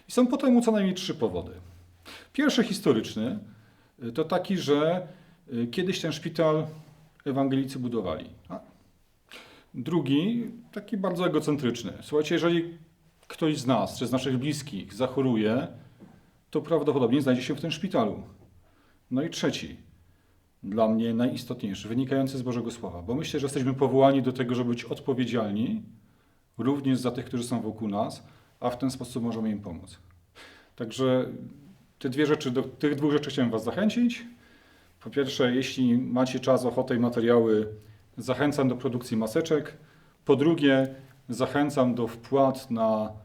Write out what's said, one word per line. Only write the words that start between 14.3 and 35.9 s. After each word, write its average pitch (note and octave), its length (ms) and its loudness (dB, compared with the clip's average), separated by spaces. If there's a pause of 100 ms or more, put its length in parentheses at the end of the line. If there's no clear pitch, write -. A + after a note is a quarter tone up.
bliskich A#2+ 560 -6
zachoruje, B2+ 760 0 (840)
to D3 120 -2
prawdopodobnie C#3+ 600 2
znajdzie B2+ 200 2
się D3 120 -4
w B2+ 60 -8
tym E3 100 -4
szpitalu. - 520 -2 (880)
No B2+ 120 -2
i E3 80 -4
trzeci, - 460 -4 (840)
dla A2 260 2
mnie A2+ 260 0
najistotniejszy, A2+ 760 -4
wynikający C3+ 500 0
z B2 40 -6
Bożego A#2 280 -4
Słowa, F2 320 -10
bo G#2+ 120 -4
myślę, D3+ 260 -2
że C3+ 40 0
jesteśmy C3+ 300 -2
powołani C3+ 480 6
do B2 100 0
tego, B2 220 -2
żeby A#2+ 160 0
być A#2+ 140 -2
odpowiedzialni A#2+ 960 -2 (760)
również C3 400 0
za B2 120 -2
tych, B2+ 140 -6
którzy A#2+ 200 -4
są A#2+ 160 -2
wokół G#2+ 280 -6
nas, G#2 340 -4 (380)
a A#2+ 100 -2
w - 80 -6
ten C3+ 120 0
sposób A#2+ 320 -6
możemy A2+ 280 -2
im G2+ 100 -4
pomóc. E2+ 380 -14 (800)
Także B2+ 500 0 (720)
te C#3 100 -6
dwie C#3+ 180 2
rzeczy, D3 240 0
do B2+ 120 0
tych C#3+ 320 -2
dwóch C#3+ 180 0
rzeczy D3 180 0
chciałem B2 200 0
was A2 140 -2
zachęcić. A3 600 0 (760)
Po A2+ 100 -12
pierwsze, C3 440 2
jeśli B2+ 440 2